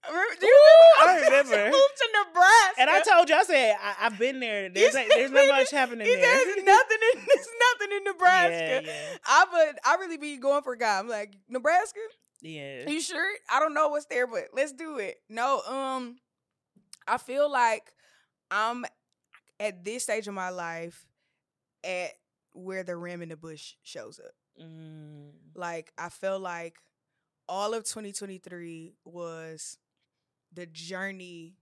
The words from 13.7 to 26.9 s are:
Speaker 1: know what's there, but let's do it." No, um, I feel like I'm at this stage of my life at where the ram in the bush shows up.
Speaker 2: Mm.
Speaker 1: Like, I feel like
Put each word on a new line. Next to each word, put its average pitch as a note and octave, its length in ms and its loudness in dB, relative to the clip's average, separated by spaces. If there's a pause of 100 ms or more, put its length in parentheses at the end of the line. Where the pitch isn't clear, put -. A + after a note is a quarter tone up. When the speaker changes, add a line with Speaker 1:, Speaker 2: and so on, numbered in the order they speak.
Speaker 1:
know D4+ 140 -2
what's D4 180 -8
there, B3 220 -6
but A3+ 160 -10 (100)
let's C#4 180 -6
do D4 260 -14
it." G3 180 -12 (120)
No, B3 340 -6
um, B3+ 560 -12 (920)
I A#3 100 -4
feel C#4 320 -4
like A#3+ 420 -4 (600)
I'm A#3 320 -6 (760)
at G3 260 -10
this A#3 200 -10
stage G#3+ 240 -8
of G3+ 60 -14
my F#3 160 -10
life E3+ 540 -14 (760)
at F3+ 300 -10 (400)
where F#3 320 -14
the F3 120 -12
ram F3 260 -14
in E3 80 -16
the D#3+ 60 -18
bush D#3 460 -20
shows - 380 -20
up. - 120 -20 (300)
Speaker 2:
Mm. D#3 680 -20 (220)
Speaker 1:
Like, E3+ 440 -14
I E3+ 120 -12
feel F#3+ 280 -10
like E3+ 380 -14 (720)